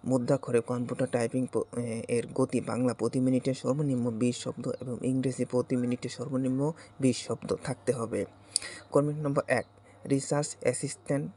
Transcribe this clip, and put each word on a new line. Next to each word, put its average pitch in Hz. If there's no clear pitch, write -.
মুদ্রাক্ষরে 123
কম্পিউটার 123
টাইপিং 120
প-, -
এ-, 117
এর 120
গতি 131
বাংলা 120
প্রতি -
মিনিটে 127
সর্বনিম্ন 127
বিশ 120
শব্দ 120
এবং 123
ইংরেজি 131
প্রতি 123
মিনিটে 123
সর্বনিম্ন 131
বিশ 127
শব্দ -
থাকতে -
হবে। 110
ক্রমিক 147
নম্বর 139
এক, 127
রিসার্চ 147
অ্যাসিস্ট্যান্ট 139